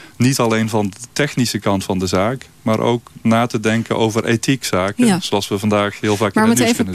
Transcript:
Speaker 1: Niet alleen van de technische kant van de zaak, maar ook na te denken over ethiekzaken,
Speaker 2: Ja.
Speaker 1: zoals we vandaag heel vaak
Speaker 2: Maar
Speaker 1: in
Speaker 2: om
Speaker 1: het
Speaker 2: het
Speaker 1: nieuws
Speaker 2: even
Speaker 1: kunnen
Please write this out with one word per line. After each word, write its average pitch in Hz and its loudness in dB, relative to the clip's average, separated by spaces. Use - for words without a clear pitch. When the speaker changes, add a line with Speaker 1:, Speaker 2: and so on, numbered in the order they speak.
Speaker 1:
Niet 131 2
alleen 113 2
van 107 0
de 92 -10
technische 131 -2
kant 98 -2
van 95 -2
de 92 -2
zaak, 101 -2
maar 110 0
ook 120 0
na 117 2
te 117 -4
denken 110 -2
over 110 0
ethiekzaken, 113 0
Speaker 2:
Ja. 196 2
Speaker 1:
zoals - -2
we 101 -2
vandaag 101 0
heel 104 0
vaak 101 0
Speaker 2:
Maar 214 2
Speaker 1:
in 220 4
Speaker 2:
om 233 4
Speaker 1:
het 240 2
Speaker 2:
het 240 2
Speaker 1:
nieuws - -4
Speaker 2:
even 247 2
Speaker 1:
kunnen 185 -6